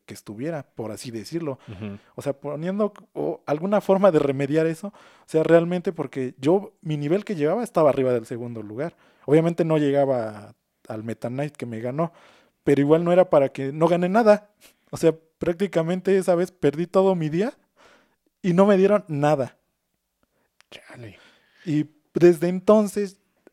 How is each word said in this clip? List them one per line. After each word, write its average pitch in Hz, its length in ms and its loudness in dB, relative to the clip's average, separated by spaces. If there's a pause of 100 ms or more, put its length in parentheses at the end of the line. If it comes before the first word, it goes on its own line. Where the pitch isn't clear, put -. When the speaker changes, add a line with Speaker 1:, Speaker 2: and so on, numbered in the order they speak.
Speaker 1:
que - 80 -18
estuviera, 131 500 -12
por 110 280 -12
así 113 200 -14
decirlo. 135 480 -10 (100)
Speaker 2:
Ujú. 101 280 -12 (180)
Speaker 1:
O 123 60 -12
sea, 139 120 -6
poniendo 180 580 -6 (220)
o 151 320 -6
alguna 185 340 -2
forma 190 320 4
de 151 80 6
remediar 139 480 0
eso, 165 220 -6
o - 40 -16 (320)
sea, 160 180 0
realmente 170 500 2
porque 135 460 -8
yo, 180 420 0
mi 151 160 -6
nivel 156 260 -2
que 208 120 -6
llevaba 165 280 -2
estaba 156 260 2
arriba 127 220 0
del 117 140 -2
segundo 120 360 -10
lugar. 110 360 -10 (280)
Obviamente 165 380 2
no 160 140 2
llegaba 123 760 0 (340)
al 110 160 -10
Meta 117 240 -8
Knight 139 260 -8
que 127 100 -10
me 113 140 -10
ganó, 139 320 -4 (540)
pero 143 160 4
igual 160 240 2
no 175 80 2
era 180 160 4
para 139 180 4
que 135 240 -8
no 156 160 0
gané 175 220 0
nada. 208 400 2 (420)
O 147 60 -10
sea, 160 180 2 (220)
prácticamente 175 800 -2
esa 185 180 0
vez 180 160 -2
perdí 151 340 -2
todo 190 300 2
mi 156 140 -4
día 190 240 -2 (880)
y 180 100 0
no 190 140 4
me 208 100 6
dieron 196 320 2
nada. 147 500 -2 (1120)
Speaker 2:
Chale. - 460 -20 (480)
Speaker 1:
Y 151 200 -2 (280)
desde 170 360 4
entonces, 202 680 0 (340)